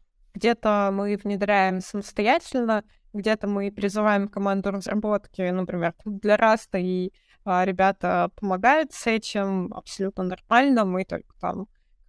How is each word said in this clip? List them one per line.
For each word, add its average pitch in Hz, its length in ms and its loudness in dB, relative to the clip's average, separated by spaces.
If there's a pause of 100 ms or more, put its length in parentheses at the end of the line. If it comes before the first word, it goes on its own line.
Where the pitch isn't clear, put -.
(360)
где-то 208 580 0
мы 202 220 -2
внедряем 196 640 0
самостоятельно, 220 1040 -2 (300)
где-то 214 340 -2
мы 202 240 -2
призываем 202 560 0
команду 196 440 -2
разработки, 202 800 -2
например, 175 440 -2 (120)
для 208 300 2
Rust, 220 380 2
и, 185 400 -2 (360)
а, 180 140 2
ребята 185 720 0
помогают 226 560 2
с - 160 -6
этим, 202 680 -2
абсолютно - 500 -8
нормально, 233 600 2
мы 185 220 -2
только - 340 -10
там 185 280 -6 (420)